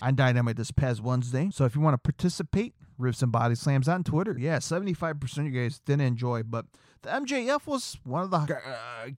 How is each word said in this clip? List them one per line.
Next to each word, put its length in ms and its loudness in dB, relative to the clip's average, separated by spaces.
on 120 4
Dynamite 420 4
this 140 -4
past 300 2
Wednesday. 520 0
So 120 0
if 100 4
you 60 0
wanna 180 6
participate, 760 0
Riffs 240 0
and 80 2
Body 240 4
Slams 340 2
on 160 2
Twitter. 340 0
Yeah, 200 0
seventy-five 640 -2
percent 280 -4
of 60 -4
you 80 0
guys 180 -2
didn't 260 2
enjoy, 360 0
but 240 -6
the 120 -8
M 120 -2
J 220 -2
F 180 0
was 380 -6
one 180 -4
of 80 -4
the, 80 2
uh, 800 -4